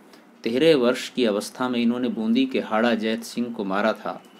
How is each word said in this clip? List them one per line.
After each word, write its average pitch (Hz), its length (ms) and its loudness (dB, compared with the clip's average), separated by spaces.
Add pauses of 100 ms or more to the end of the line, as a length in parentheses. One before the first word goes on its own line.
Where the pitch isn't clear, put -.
(440)
तेरह 139 320 4
वर्ष 123 340 0
की 123 160 0
अवस्था 107 440 -2
में 120 100 -2
इन्होंने 120 300 0
बूंदी 113 360 2
के 127 140 -2
हाड़ा 113 360 2
जैत 110 280 -2
सिंह 120 300 -6
को 113 100 -6
मारा 101 300 0
था। - 300 -10 (160)